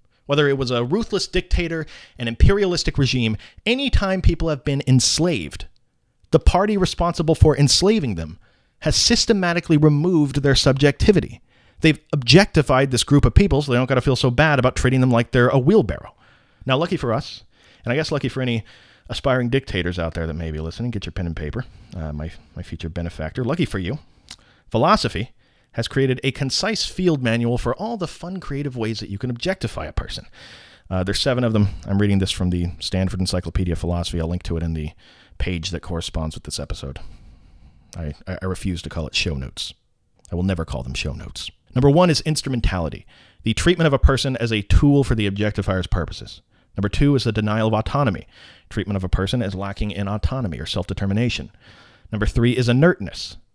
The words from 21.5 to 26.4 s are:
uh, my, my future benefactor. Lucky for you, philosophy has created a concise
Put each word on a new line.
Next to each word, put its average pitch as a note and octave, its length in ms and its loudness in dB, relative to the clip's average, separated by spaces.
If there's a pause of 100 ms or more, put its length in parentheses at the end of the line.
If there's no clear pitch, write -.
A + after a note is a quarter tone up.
uh, D#2 180 -8
my, D#2 180 -10 (240)
my E2+ 80 -10
future - 260 -12
benefactor. E2+ 540 -8
Lucky C#3+ 220 -2
for - 140 -4
you, F2+ 200 -6 (680)
philosophy B2 640 0 (420)
has A#2 140 -6
created C3 360 0
a C3+ 80 -2
concise F#3 540 -4